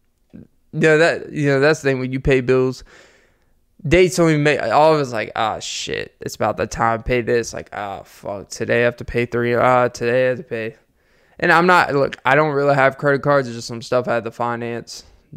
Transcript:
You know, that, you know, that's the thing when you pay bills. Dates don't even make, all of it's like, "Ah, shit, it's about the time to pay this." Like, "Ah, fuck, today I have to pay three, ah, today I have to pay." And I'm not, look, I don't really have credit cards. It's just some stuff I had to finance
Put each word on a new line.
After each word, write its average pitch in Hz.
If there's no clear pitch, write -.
You -
know, 156
that, 151
you 147
know, 135
that's 151
the 135
thing 131
when 127
you 131
pay 131
bills. 127
Dates 170
don't 165
even 147
make, 147
all 147
of 151
it's 123
like, 107
"Ah, 107
shit, -
it's -
about 107
the 110
time 113
to -
pay 123
this." 117
Like, -
"Ah, 98
fuck, -
today 117
I 120
have 120
to 117
pay 120
three, 120
ah, 123
today 120
I 127
have 123
to -
pay." 113
And 175
I'm 170
not, 175
look, 139
I 131
don't 151
really 143
have 135
credit 143
cards. 139
It's 117
just 117
some 117
stuff 127
I 120
had 113
to 113
finance 117